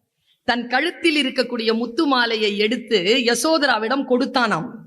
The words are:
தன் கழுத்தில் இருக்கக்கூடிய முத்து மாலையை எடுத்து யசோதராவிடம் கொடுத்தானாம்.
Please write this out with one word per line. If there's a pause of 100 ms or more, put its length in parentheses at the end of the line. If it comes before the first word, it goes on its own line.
(440)
தன்
கழுத்தில்
இருக்கக்கூடிய
முத்து
மாலையை
எடுத்து
யசோதராவிடம்
கொடுத்தானாம். (160)